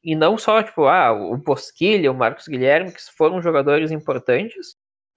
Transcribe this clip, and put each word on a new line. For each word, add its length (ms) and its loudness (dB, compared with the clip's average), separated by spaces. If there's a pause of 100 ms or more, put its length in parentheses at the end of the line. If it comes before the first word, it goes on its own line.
E 120 -4
não 240 2
só, 240 2
tipo, 220 -2
ah, 280 4
o 240 -4
Bosquilha, 720 0
o 40 -6
Marcos 320 -4
Guilherme, 440 0
que 80 -20 (160)
foram 260 0
jogadores 500 0
importantes, 840 -4 (420)